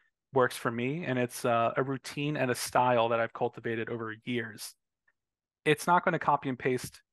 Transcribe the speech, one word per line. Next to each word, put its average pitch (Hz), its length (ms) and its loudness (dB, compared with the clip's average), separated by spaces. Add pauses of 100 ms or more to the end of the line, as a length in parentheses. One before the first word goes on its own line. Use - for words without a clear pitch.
(340)
works 127 200 4
for - 160 -2
me, 131 360 -4
and 127 120 0
it's, 123 280 -2
uh, 117 320 4
a 139 40 4
routine 143 540 -4
and 127 140 0
a 117 40 0
style 123 540 4
that 117 100 2
I've 113 140 -2
cultivated 113 560 -4
over 113 260 -6 (120)
years. 113 480 -6 (920)
It's 151 220 2
not 175 180 4
gonna 165 140 2
copy 143 320 0
and 123 80 -4
paste - 420 -4 (120)